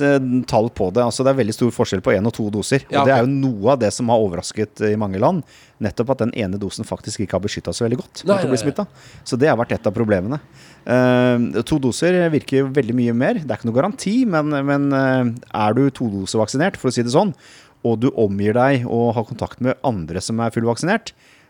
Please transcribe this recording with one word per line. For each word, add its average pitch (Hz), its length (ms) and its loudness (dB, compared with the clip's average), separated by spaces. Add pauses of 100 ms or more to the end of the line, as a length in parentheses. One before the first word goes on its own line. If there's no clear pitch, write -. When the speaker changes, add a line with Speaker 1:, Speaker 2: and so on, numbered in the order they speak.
Speaker 1:
eh, 143 140 4 (280)
tall 117 220 2
på 92 240 -2
det. 120 100 2
Altså, 120 220 -2
det 135 80 6
er 131 100 0
veldig 107 120 -2
stor 123 180 2
forskjell 101 320 -2
på 123 100 2
en 101 120 0
og 120 60 0
to 113 180 -4
doser. 107 400 -2
Speaker 2:
Ja, 143 100 2
Speaker 1:
Og 139 60 2
det 135 80 6
er 123 80 4
Speaker 2:
ok. 123 40 2
Speaker 1:
jo 135 60 0 (160)
noe 107 240 0
av 135 60 2
det 107 120 2
som 123 160 -4
har 117 120 4
overrasket, 101 640 -4
eh, 107 120 2
i - 20 0
mange 101 240 -2
land. 156 240 2 (380)
Nettopp 113 300 -2
at 131 80 0
den 113 180 0
ene 101 220 -2
dosen 104 260 -8
faktisk - 340 -8
ikke 98 120 -6
har 95 100 0
beskyttet - 320 -6
så - 160 -4
veldig 123 80 -2
godt - 260 -14
Speaker 2:
Nei, 196 120 2
Speaker 1:
mot - 100 0
å - 20 -2
bli 127 80 2
Speaker 2:
nei, 117 80 -4
nei. 143 80 0
Speaker 1:
smittet. 208 160 -4 (380)
Så 127 140 -4
det 147 100 4
har 123 80 4
vært 117 160 -2
et - 140 -4
av 104 60 2
problemene. 107 460 0 (460)
Eh, 123 800 2
to 156 160 0
doser 170 540 0
virker 135 280 0
jo 135 80 -2
veldig 127 260 0
mye 120 220 2
mer. 147 240 2
Det 151 80 -8
er 107 100 -4
ikke 120 120 -4
noe 110 100 0
garanti, 190 340 -2 (120)
men, 151 260 0 (120)
men, 143 280 0
eh, 131 400 2 (340)
er 107 60 2
du 135 160 4
to 135 200 -4
doser 98 320 -2
vaksinert, 143 360 0
for 131 120 -2
å 120 60 -2
si 120 80 0
det 120 100 -2
sånn, 180 200 2 (500)
og 113 160 0
du 127 120 2
omgir 104 420 0
deg 123 320 2
og 117 300 0
har 113 100 -2
kontakt - 360 -8
med 123 220 0
andre 90 380 -4
som 113 180 -4
er 117 140 -2
fullvaksinert, 120 600 -2 (360)